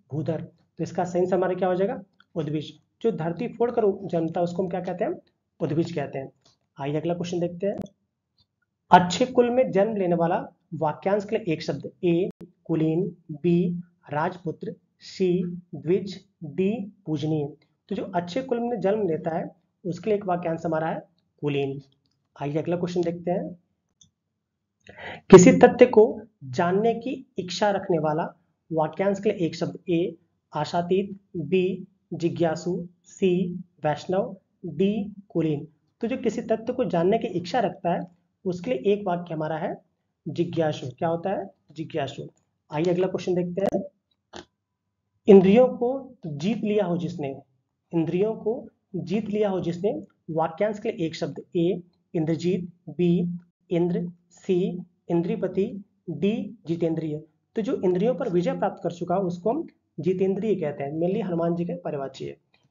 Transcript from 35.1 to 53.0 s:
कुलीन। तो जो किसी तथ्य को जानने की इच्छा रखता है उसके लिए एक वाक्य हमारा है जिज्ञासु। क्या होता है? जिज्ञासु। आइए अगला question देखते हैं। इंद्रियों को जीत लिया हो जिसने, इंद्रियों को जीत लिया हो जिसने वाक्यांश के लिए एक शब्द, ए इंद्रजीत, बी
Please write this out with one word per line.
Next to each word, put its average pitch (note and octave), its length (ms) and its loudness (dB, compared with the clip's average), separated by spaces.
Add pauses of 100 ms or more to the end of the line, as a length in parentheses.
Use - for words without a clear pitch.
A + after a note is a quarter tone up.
कुलीन। D#3 380 0 (340)
तो A#3 60 -4
जो C4 100 -2
किसी A#3 260 -2
तथ्य A3 300 -2
को B3 120 0
जानने F3+ 320 2
की F3 120 -2
इच्छा F3 320 -2
रखता F3 320 -2
है F3 120 -4 (400)
उसके F#3 260 -4
लिए B3+ 220 0
एक G3+ 140 -2
वाक्य F3 260 -4
हमारा D#3 240 -4
है E3 180 -4 (500)
जिज्ञासु। D#3 640 -2
क्या E3 200 -4
होता E3+ 220 -4
है? G#3 180 -6 (220)
जिज्ञासु। D3 560 -8 (440)
आइए E3 200 0
अगला F#3 160 2
question F#3 280 -2
देखते F3+ 320 -2
हैं। G3 160 -2 (1400)
इंद्रियों G3+ 420 10
को B3+ 560 -6
जीत F3 380 -4
लिया G#3 220 0
हो E3+ 120 0
जिसने, C#3+ 380 -6 (560)
इंद्रियों F3 440 0
को A3+ 280 -4 (340)
जीत F3+ 280 -4
लिया G#3 240 0
हो F#3 120 -2
जिसने F3 300 -2 (400)
वाक्यांश E3 480 -2
के A3+ 120 -4
लिए E3 140 -4
एक D#3 100 -6
शब्द, D3 240 -6 (160)
ए F3 260 0 (320)
इंद्रजीत, E3+ 560 -2 (200)
बी F3 480 2 (320)